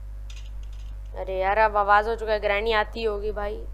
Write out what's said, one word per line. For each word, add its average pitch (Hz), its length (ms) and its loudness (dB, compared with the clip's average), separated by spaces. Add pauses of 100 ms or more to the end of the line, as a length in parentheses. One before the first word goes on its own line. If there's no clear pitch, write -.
(1160)
अरे 185 220 -4
यार, 190 200 4
अब 214 180 6
आवाज़ 208 320 6
हो 226 80 0
चुका 220 160 -2
है, 208 80 2
ग्रैनी 208 320 2
आती 214 300 0
होगी 208 300 -2
भाई, 208 240 -6 (180)